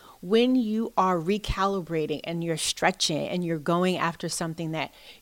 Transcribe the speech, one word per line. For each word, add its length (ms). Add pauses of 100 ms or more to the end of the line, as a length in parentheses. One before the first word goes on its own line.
(200)
when 340
you 420
are 220
recalibrating 1040
and 180
you're 140
stretching 720
and 160
you're 140
going 400
after 300
something 440
that 200 (300)